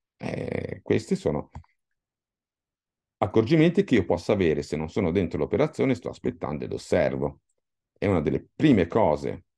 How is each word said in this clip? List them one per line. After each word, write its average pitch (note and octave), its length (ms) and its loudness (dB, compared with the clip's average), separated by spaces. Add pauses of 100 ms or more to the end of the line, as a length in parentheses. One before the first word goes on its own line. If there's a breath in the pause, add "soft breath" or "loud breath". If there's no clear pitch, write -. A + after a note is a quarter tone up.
(160)
Eh, - 640 -8
questi G#2+ 320 0
sono D2 360 -4 (1700)
accorgimenti D3+ 680 4
che - 100 0
io G2 100 4
posso F2+ 280 0
avere D#2+ 320 2
se - 120 -6
non D#2+ 140 -4
sono F2+ 220 0
dentro F2 260 -2
l'operazione, B2+ 560 0
sto - 140 -8
aspettando C2 560 -8
ed G1+ 80 -8
osservo. C#2 720 -2 (540)
E G2 120 -2
una F2+ 120 2
delle - 320 -2
prime A#2 360 4
cose, D2 560 0 (140)